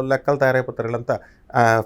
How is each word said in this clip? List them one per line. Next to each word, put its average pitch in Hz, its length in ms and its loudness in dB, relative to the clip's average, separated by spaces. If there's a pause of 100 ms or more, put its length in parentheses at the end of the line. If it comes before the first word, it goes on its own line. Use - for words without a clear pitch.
లెక్కలు 135 280 0
తయారైపోతారు 127 520 -2
వీళ్ళంతా. 117 300 -4 (380)
ఆ, 113 300 4